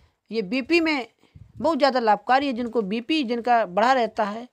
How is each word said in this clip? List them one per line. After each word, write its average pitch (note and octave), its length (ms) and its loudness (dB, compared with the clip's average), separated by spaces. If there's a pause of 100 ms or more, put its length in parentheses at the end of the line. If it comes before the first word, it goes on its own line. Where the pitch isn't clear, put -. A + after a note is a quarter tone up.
(320)
ये A3 100 -4
बीपी B3+ 380 0
में D4+ 280 -2 (500)
बहुत D4+ 200 0
ज़्यादा C4 220 2
लाभकारी A#3+ 480 2
है। C4+ 60 -2
जिनको A#3 280 -4
बीपी A#3+ 420 -2
जिनका A#3 420 0
बढ़ा G3+ 280 2
रहता A3+ 300 0
है, A3 300 -6